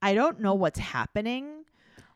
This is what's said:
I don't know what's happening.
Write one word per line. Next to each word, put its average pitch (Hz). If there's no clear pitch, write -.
I 196
don't 269
know 202
what's 185
happening. 254